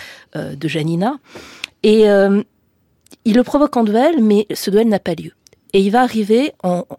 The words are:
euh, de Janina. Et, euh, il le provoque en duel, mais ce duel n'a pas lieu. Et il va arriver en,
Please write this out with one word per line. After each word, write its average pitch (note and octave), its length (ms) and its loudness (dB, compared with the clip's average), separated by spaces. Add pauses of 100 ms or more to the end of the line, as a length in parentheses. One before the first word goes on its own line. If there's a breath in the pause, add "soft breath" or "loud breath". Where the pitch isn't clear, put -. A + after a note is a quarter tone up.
(360 loud breath)
euh, D3+ 180 -10
de D3+ 140 -8
Janina. E3 480 -4 (680 loud breath)
Et, G#3+ 280 4
euh, G3+ 320 2 (840)
il G#3+ 100 0
le B3 100 4
provoque C#4+ 340 0
en A#3 60 2
duel, B3 380 0
mais G#3 300 2
ce - 180 -8
duel A3 180 2
n'a G3+ 100 0
pas F3+ 160 -6
lieu. D#3+ 180 -14 (400)
Et G3 80 4
il G3 100 0
va A#3+ 120 2
arriver A#3 500 0 (100)
en, F3+ 220 -4 (140)